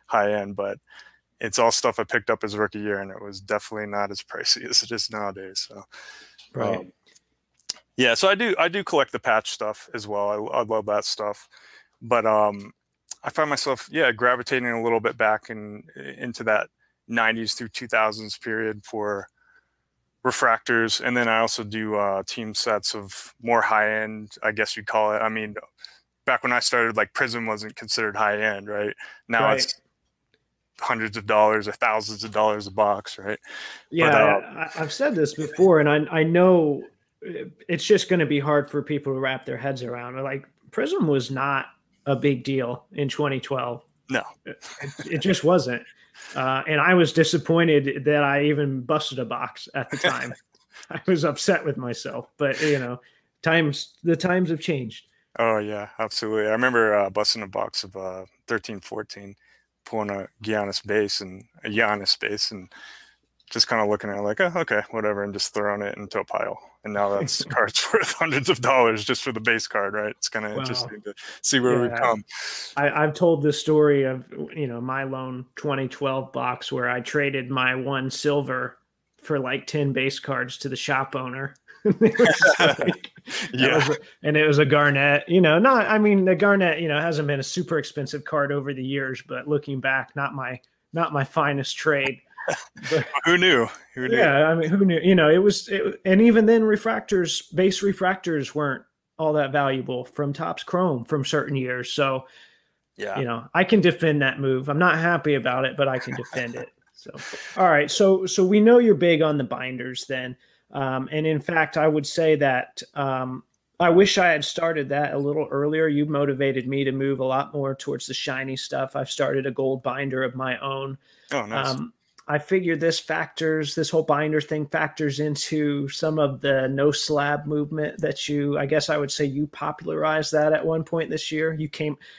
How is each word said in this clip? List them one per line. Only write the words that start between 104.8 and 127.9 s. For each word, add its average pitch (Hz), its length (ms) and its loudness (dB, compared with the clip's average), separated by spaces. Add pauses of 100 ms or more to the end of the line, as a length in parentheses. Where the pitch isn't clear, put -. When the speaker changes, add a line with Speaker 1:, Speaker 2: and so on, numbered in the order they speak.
Speaker 2:
happy 165 360 2
about 127 300 0
it, 127 120 -4
but 139 100 2
I 131 120 -2
can 131 160 -10
defend 120 400 -8
it. 123 220 -12
Speaker 1:
<laughs> - 60 -20 (100)
Speaker 2:
So, - 300 -18 (340)
all 185 120 6
right. 147 220 4
So, 190 360 6
so 185 180 4
we 208 140 6
know 233 200 10
you're 226 160 8
big 165 260 6
on 151 160 4
the 139 60 0
binders 127 640 -8
then. 127 300 -6 (340)
Um, 135 400 -2
and 156 160 0
in 156 140 2
fact, 160 360 0
I 151 100 4
would 151 200 2
say 160 300 4
that, 131 460 0 (100)
um, 131 500 -4 (360)
I 175 100 6
wish 185 300 6
I 180 120 6
had 151 140 2
started 165 440 -2
that 143 240 -2
a - 60 -2
little 147 320 -2
earlier. 151 360 2
You 147 180 2
motivated 139 640 0
me 139 160 0
to 135 80 0
move 135 280 -2
a 131 60 -2
lot 131 280 -2
more 139 220 -4
towards 139 320 -8
the 131 60 -8
shiny 131 440 -6
stuff. 131 380 -6
I've 135 160 -6
started 135 360 -2
a 135 40 -4
gold 131 320 -2
binder 131 400 -4
of 127 120 -4
my 131 240 -4
own. 135 380 -8 (340)
Speaker 1:
Oh, 135 140 -2
nice. 131 300 -4
Speaker 2:
Um, 185 180 -8 (340)
I 151 100 0
figure 175 400 0
this 160 220 0
factors, 156 760 -4
this 160 140 -2
whole 160 140 2
binder 151 360 2
thing 151 280 -4
factors 147 520 -2
into 147 720 -2
some 156 300 -2
of 135 220 0
the 135 280 2
no 139 220 2
slab 147 540 -2
movement 151 560 -4